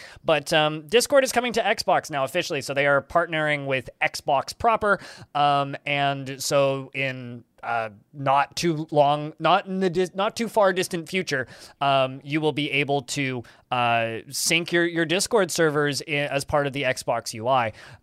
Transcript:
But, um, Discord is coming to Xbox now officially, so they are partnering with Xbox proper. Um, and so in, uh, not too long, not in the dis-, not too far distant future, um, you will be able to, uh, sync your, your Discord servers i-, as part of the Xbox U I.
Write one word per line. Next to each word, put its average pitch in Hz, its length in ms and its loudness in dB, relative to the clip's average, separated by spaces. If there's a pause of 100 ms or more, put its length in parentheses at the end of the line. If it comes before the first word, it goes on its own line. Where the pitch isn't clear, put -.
(240)
But, 151 300 0
um, 151 320 0
Discord 240 360 4
is 262 100 -2
coming 240 200 0
to 233 100 0
Xbox 185 480 0
now 139 140 -2
officially, 151 380 -2
so 143 100 -8
they 139 140 2
are 143 160 4
partnering 156 640 0
with 131 240 -2 (100)
Xbox - 560 -2
proper. 214 420 2 (360)
Um, 143 500 2
and 139 580 -2
so 135 520 0
in, 127 500 -6 (180)
uh, 113 280 -4 (240)
not 139 420 0
too 160 340 -2
long, 147 500 2
not 175 260 2
in 190 140 -4
the 190 100 0
dis-, 180 240 -2
not 196 220 -2
too 233 120 -4
far 196 240 4
distant 170 360 -4
future, 147 380 -4 (340)
um, 135 440 2
you 147 160 -2
will 151 120 2
be 147 180 -4
able 143 320 0
to, 131 400 -4 (300)
uh, 117 460 0 (120)
sync 170 420 0
your, 170 140 4
your 170 180 -2
Discord 185 460 0
servers 147 580 0
i-, 160 40 -6
as 143 320 -2
part 147 220 0
of 139 60 -4
the 143 120 -4
Xbox 127 500 -4
U 113 140 -4
I. 123 240 2 (300)